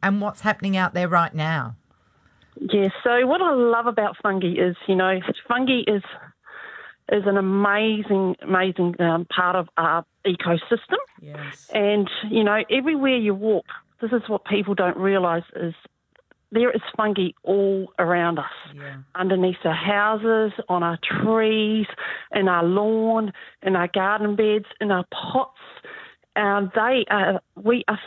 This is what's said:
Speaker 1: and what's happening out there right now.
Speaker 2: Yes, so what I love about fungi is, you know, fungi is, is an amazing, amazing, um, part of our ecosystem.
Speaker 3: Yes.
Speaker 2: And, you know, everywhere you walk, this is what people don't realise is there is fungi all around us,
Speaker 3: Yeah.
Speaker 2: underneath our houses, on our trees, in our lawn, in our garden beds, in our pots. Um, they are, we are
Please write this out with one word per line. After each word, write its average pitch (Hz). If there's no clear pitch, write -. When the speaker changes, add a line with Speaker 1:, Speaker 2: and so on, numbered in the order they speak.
Speaker 1:
and 196
what's 208
happening 202
out 185
there 180
right 170
now. 151
Speaker 2:
Yes, 196
so 247
what 320
I 349
love 233
about 208
fungi 185
is, 180
you 190
know, 185
fungi 254
is, 202
is 202
an 196
amazing, 202
amazing, 185
um, 170
part 180
of 175
our 165
ecosystem. 180
Speaker 3:
Yes. 147
Speaker 2:
And, 208
you 220
know, 208
everywhere 269
you 214
walk, 202
this 226
is 240
what 214
people 202
don't 180
realise 180
is 170
there 233
is 226
fungi 202
all 196
around 170
us, 139
Speaker 3:
Yeah. 143
Speaker 2:
underneath 185
our 160
houses, 214
on 180
our 170
trees, 220
in 190
our 175
lawn, 220
in 190
our 175
garden 208
beds, 214
in 208
our 180
pots. -
Um, 202
they 233
are, 196
we 226
are 214